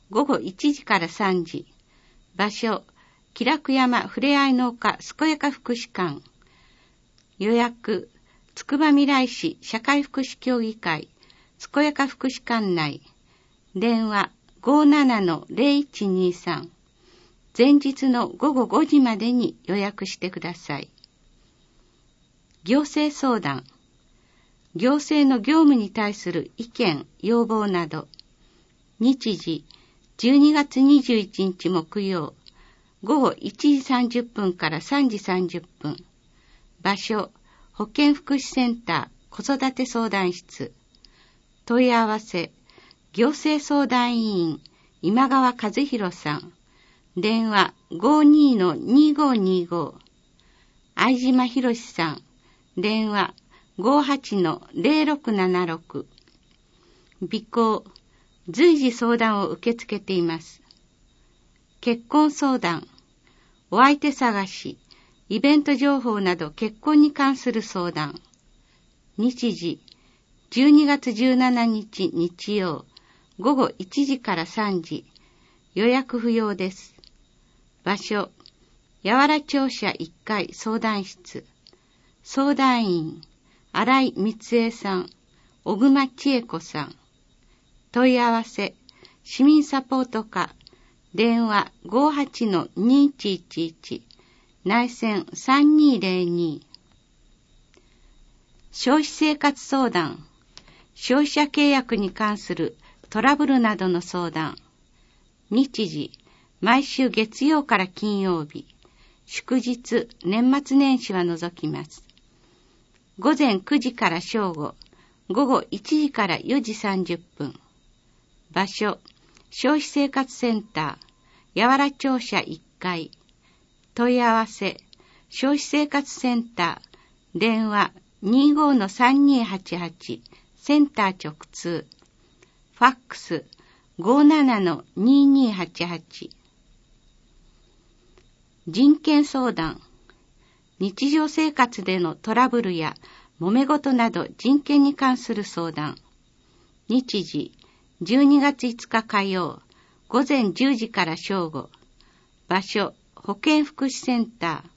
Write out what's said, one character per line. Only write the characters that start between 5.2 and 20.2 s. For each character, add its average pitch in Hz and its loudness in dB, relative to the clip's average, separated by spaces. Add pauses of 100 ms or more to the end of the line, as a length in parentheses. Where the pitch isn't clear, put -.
や 311 -2
か 294 -2
福 - -10
祉 233 -6
館。 165 -6 (1160)
予 208 0
約、 233 -2 (460)
つ - -16
く 285 -2
ば 302 4
み 285 6
ら 269 2
い 254 0
市 - -6
社 - -8
会 285 0
福 277 -6
祉 262 -10
協 254 -2
議 220 -6
会 160 -6 (680)
健 294 2
や 294 -2
か 277 -2
福 262 -8
祉 - -8
館 226 -2
内。 147 -4 (720)
電 226 0
話、 202 -2 (300)
五 294 4
七 285 6
の 170 -2
零 285 2
一 285 -4
二 185 0
三。 170 -8 (880)
前 269 6
日 277 2
の 240 2
午 - -2
後 254 2
五 285 2
時 294 4
ま 240 4
で 226 -2
に 247 0 (100)
予 175 -2
約 202 -4
し - -10
て 180 -6